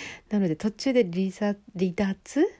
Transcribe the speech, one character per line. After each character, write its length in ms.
な 100
の 80
で 100
途 160
中 200
で 120
離 260
脱、 280
離 220
脱？ 500